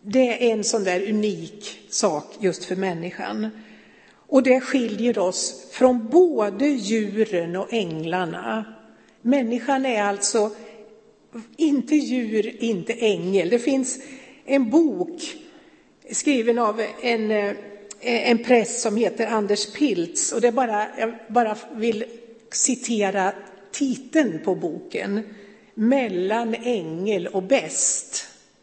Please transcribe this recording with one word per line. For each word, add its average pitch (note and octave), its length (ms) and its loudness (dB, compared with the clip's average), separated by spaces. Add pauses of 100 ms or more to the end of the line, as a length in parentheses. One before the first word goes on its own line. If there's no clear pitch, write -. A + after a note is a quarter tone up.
det A#3 460 2
är A3+ 40 4
en G#3+ 120 -2
sån G#3+ 200 0
där F#3 240 0
unik G#3 800 -4
sak D#3 520 -2
just F3+ 240 -2
för F#3 120 -4
människan. F#3+ 720 -6 (840)
Och C4 80 8
det C4 180 6
skiljer A3+ 580 0
oss - 520 -2
från B3 380 4
både C4 580 6
djuren G#3 880 0
och - 160 -4
änglarna. F3+ 920 -4 (580)
Människan C4 640 2
är A3 160 0
alltså G3+ 480 0 (1040)
inte D4 400 2
djur, A3+ 680 0
inte G#3+ 280 -2
ängel. F#3 560 0
Det A#3 100 2
finns C4+ 400 0 (460)
en C4 260 2
bok B3 500 2 (920)
skriven A#3 480 2
av A3+ 240 0 (200)
en, A3 280 0
eh, G3+ 240 0 (460)
en A#3 380 2
präst A#3 420 2
som G#3 160 0
heter A3 300 0
Anders G#3 460 0
Piltz. F3 600 0
Och A#3 80 0
det A#3+ 80 4
är A#3 40 2
bara, A3 340 0 (120)
jag A#3 160 -2 (140)
bara A3 280 2 (160)
vill A3 320 -2 (460)
citera G3+ 840 0 (400)
titeln B3 720 0
på F#3 100 2
boken. F3 680 -4 (540)
Mellan A3 800 0
ängel G3 720 -2
och F#3+ 160 -4
bäst. F#3 840 -2 (360)